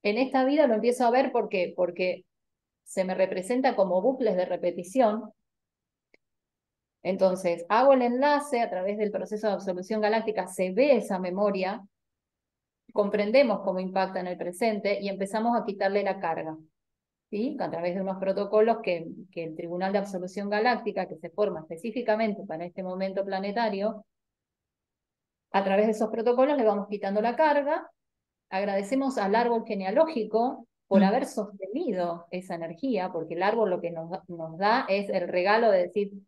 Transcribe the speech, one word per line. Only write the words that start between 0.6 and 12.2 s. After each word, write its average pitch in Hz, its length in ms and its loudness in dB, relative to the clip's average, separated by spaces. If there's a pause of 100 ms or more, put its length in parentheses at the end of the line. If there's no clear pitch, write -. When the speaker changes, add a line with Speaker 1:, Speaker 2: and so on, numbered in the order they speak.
Speaker 1:
lo 226 60 4
empiezo 240 320 2
a 233 40 6
ver, 254 220 4
¿por 220 160 0
qué? 180 260 -2
Porque 180 520 -2 (580)
se 185 220 -2
me 185 100 -2
representa 240 640 0
como 185 240 2
bucles 233 340 2
de 180 100 2
repetición. 208 880 0 (1700)
Entonces, 185 680 0
hago 262 240 6
el 254 80 6
enlace 262 600 2
a 226 80 0
través 190 280 -4
del 214 140 0
proceso 208 360 -4
de 202 60 2
absolución 196 480 -4
galáctica, 214 460 0
se 185 240 -2
ve 247 260 4
esa 196 220 -2
memoria, 190 600 -2 (1120)